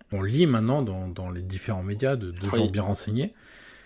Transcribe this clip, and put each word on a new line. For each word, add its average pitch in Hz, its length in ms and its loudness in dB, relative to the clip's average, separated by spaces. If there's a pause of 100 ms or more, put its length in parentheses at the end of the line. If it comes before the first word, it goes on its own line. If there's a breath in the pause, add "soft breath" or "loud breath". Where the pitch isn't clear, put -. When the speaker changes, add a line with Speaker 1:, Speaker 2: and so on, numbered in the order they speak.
(120)
Speaker 1:
on 98 100 -2
lit 131 260 4
maintenant 123 340 4
dans, 92 260 -4
dans 92 220 -6
les 90 120 -6
différents 92 400 -4
médias 120 360 0
de, 95 140 -6
de 92 180 -4
gens 110 140 4
Speaker 2:
Oui. 101 60 2
Speaker 1:
bien 98 140 0
renseignés, 107 500 -2 (520 soft breath)